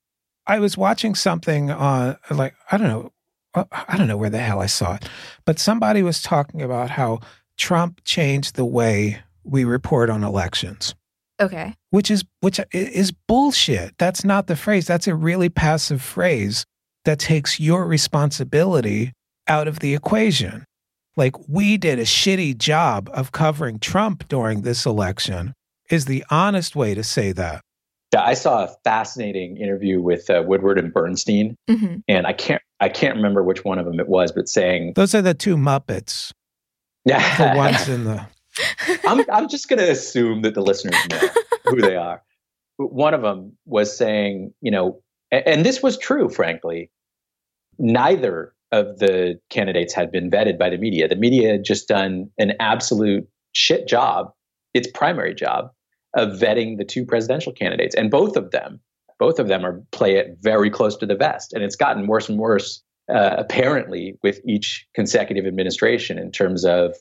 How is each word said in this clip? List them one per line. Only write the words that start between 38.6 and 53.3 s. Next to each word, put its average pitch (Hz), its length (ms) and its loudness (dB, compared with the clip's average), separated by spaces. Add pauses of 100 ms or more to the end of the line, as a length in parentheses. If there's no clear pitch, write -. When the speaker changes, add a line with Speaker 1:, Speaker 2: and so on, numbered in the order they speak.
Speaker 3:
I'm, 247 240 4
I'm 214 160 2
just - 220 -8
gonna 226 140 4
assume 117 580 0
that 107 140 0
the 101 60 0
listeners 98 340 0 (140)
know - 100 -4 (460)
who 440 160 4
they 95 140 4
are. 87 260 -6 (560)
But 135 160 -4
one 151 200 2
of 147 80 0
them 98 320 -4 (120)
was 107 320 0
saying, 101 640 -2
you 120 100 -2
know, 92 300 0 (300)
a-, 135 160 2
and 160 180 4
this 254 160 2
was 262 160 2
true, 269 320 0
frankly, 85 640 -4 (880)
neither 123 720 2 (180)
of 104 280 0
the 92 400 2 (100)
candidates 92 440 -2
had 87 180 -2
been 90 180 -4
vetted 101 280 2
by 90 120 2
the 87 80 -2
media. 92 300 0
The - 80 0
media 117 380 4
had 98 100 -2
just - 240 -2
done 98 500 -2
an 101 220 2
absolute 110 680 0 (260)